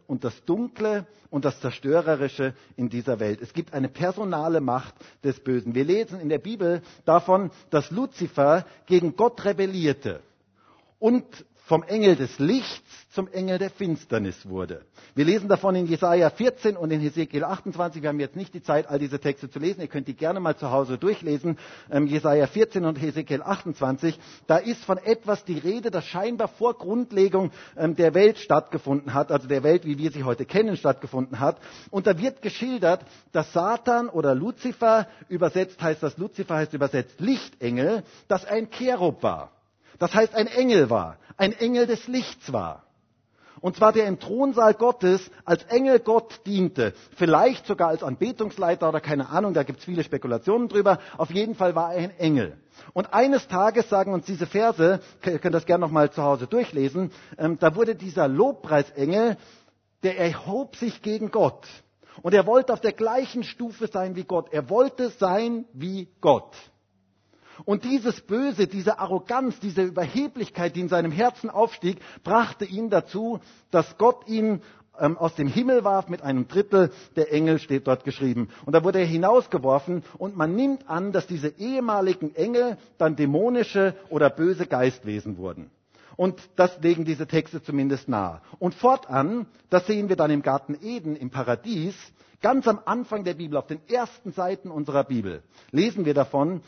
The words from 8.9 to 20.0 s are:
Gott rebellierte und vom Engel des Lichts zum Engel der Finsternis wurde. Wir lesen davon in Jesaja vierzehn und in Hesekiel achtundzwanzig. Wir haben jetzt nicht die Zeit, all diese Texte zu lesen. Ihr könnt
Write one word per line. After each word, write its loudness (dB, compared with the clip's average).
Gott 0
rebellierte -2
und 2
vom 2
Engel 4
des -4
Lichts -2
zum -6
Engel -4
der -4
Finsternis -4
wurde. -8
Wir 2
lesen 0
davon 2
in -2
Jesaja 2
vierzehn -2
und -4
in 0
Hesekiel -4
achtundzwanzig. -6
Wir -4
haben -2
jetzt -8
nicht -12
die -14
Zeit, 0
all 0
diese -6
Texte -4
zu -12
lesen. -4
Ihr -10
könnt -8